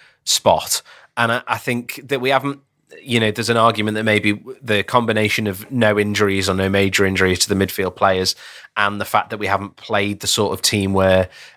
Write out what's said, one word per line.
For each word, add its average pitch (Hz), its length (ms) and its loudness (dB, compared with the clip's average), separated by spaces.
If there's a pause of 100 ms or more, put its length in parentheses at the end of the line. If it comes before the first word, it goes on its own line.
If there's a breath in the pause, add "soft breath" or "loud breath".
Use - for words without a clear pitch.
(240 soft breath)
spot." - 580 0 (340 loud breath)
And 117 160 0
I, 123 160 -2
I 123 80 -2
think 120 480 -6
that 131 160 -4
we 131 80 -2
haven't 139 320 0 (420)
you 117 180 0
know, 110 100 2
there's 110 200 -4
an 117 60 2
argument 110 400 2
that 110 80 -4
maybe 104 360 2 (220)
the 107 200 0
combination 110 640 0
of 98 240 -6
no 107 280 2
injuries 101 500 0
or 95 60 0
no 95 140 0
major 98 360 2
injuries 95 360 2
to - 80 0
the 101 60 0
midfield 95 420 -2
players 92 380 0 (420 loud breath)
and 101 240 0
the 101 40 -2
fact - 260 -2
that 110 80 -8
we 104 80 -4
haven't 98 300 -4
played 104 440 -4
the 101 60 -8
sort 98 260 0
of - 100 -6
team 98 300 0
where, 95 360 4 (280 loud breath)